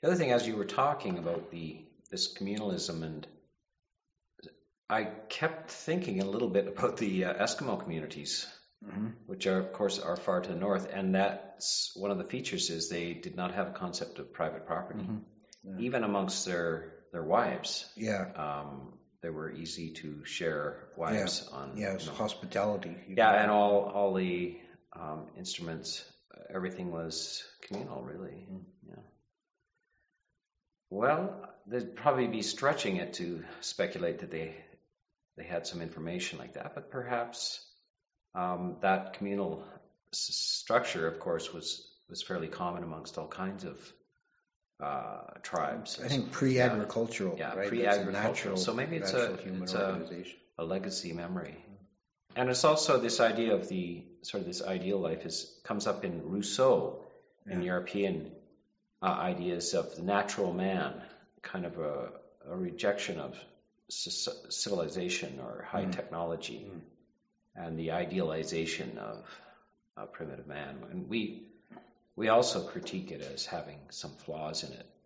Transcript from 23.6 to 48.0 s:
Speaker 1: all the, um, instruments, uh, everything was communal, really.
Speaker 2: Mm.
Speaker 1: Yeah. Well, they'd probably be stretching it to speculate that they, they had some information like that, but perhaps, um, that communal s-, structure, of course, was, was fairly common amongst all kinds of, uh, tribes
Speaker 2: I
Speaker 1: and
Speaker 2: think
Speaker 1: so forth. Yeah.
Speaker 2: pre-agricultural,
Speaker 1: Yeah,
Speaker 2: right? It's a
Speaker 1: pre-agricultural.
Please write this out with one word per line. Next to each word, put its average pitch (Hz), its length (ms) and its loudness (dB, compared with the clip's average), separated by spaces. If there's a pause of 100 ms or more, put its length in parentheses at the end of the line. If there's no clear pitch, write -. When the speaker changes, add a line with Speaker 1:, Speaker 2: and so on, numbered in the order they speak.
Speaker 1:
all 101 280 4
the, 90 460 2 (340)
um, 78 360 -8 (100)
instruments, 85 680 -6 (320)
uh, - 40 -18 (140)
everything 95 380 -2
was 82 500 -4 (200)
communal, 101 400 -8
really. 87 500 -10
Speaker 2:
Mm. 185 120 -10 (220)
Speaker 1:
Yeah. - 160 -18 (1900)
Well, 147 580 2 (180)
they'd 110 300 -4
probably 131 300 4
be 107 160 0
stretching 120 540 2
it 87 180 -2
to 85 300 -4 (180)
speculate - 560 0
that - 120 -8
they, 82 240 -6 (840)
they - 60 -10
had 85 220 -2
some 87 140 -6
information 82 580 -4
like 62 160 -12
that, - 200 -8
but - 160 -10
perhaps, 120 760 -4 (720)
um, 90 460 0
that 95 320 6
communal 98 500 -2 (480)
s-, - 220 -4
structure, - 720 2
of 82 140 -2
course, 82 320 -2
was, - 360 -6 (220)
was 85 100 -8
fairly - 280 -4
common 87 340 -2
amongst 80 340 -8
all - 120 -6
kinds 92 360 -4
of, - 140 -8 (1040)
uh, 60 380 -4 (240)
tribes - 560 -2
Speaker 2:
I - 20 -6
Speaker 1:
and 127 80 -2
Speaker 2:
think 135 140 2
Speaker 1:
so - 60 -8 (100)
forth. 135 120 6
Yeah. 123 160 8
Speaker 2:
pre-agricultural, 107 720 0
Speaker 1:
Yeah, 76 120 -2
Speaker 2:
right? 95 80 -4
It's 98 80 2
a 101 40 2
Speaker 1:
pre-agricultural. 101 600 4